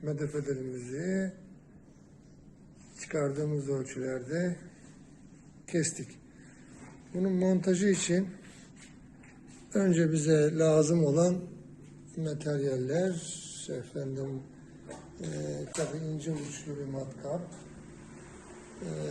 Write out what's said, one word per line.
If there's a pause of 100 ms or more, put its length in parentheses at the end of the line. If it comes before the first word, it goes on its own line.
medefelerimizi (1700)
çıkardığımız
ölçülerde (1120)
kestik. (960)
Bunun
montajı
için (1500)
önce
bize
lazım
olan (600)
materyaller, (560)
efendim, (800)
e, (460)
tabii
ince
uçlu
bir
matkap, (1400)
e, (220)